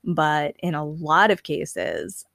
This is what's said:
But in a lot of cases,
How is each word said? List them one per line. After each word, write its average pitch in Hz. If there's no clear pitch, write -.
But 151
in 175
a 151
lot 160
of 190
cases, -